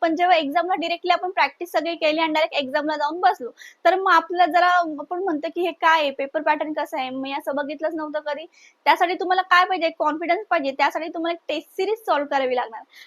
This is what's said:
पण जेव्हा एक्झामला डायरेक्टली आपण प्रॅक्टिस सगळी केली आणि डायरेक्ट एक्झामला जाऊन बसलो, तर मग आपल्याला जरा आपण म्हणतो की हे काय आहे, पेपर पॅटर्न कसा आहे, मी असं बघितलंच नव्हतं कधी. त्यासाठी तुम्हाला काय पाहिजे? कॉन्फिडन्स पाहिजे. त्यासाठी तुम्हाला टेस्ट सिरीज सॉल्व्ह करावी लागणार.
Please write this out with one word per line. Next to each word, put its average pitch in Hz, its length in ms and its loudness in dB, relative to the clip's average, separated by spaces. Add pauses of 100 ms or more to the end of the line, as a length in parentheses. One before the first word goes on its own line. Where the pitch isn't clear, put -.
पण 330 140 0
जेव्हा 349 200 4
एक्झामला 330 400 0
डायरेक्टली 339 360 -2
आपण 349 180 0
प्रॅक्टिस 339 420 -2
सगळी 339 240 -2
केली 311 240 0
आणि 320 140 0
डायरेक्ट 311 220 0
एक्झामला 294 400 -2
जाऊन 294 240 -2
बसलो, 370 300 2 (360)
तर 349 100 6
मग 381 160 2
आपल्याला 339 400 4
जरा 349 160 4 (320)
आपण 349 240 -6
म्हणतो 320 320 -2
की 349 60 -2
हे 349 100 0
काय 320 300 4
आहे, 285 100 0
पेपर 277 300 -4
पॅटर्न 311 320 0
कसा 311 260 -6
आहे, 262 100 -4
मी 269 240 -8
असं 294 220 -4
बघितलंच 294 400 -4
नव्हतं 302 240 -6
कधी. 294 260 -8 (400)
त्यासाठी 339 280 2
तुम्हाला 370 280 0
काय 370 240 4
पाहिजे? 339 240 0 (100)
कॉन्फिडन्स 330 500 0
पाहिजे. 277 220 0
त्यासाठी 302 360 -2
तुम्हाला 339 300 -4 (100)
टेस्ट 311 220 -6
सिरीज 415 360 -4
सॉल्व्ह 285 220 0
करावी 269 280 0
लागणार. 226 260 -6 (260)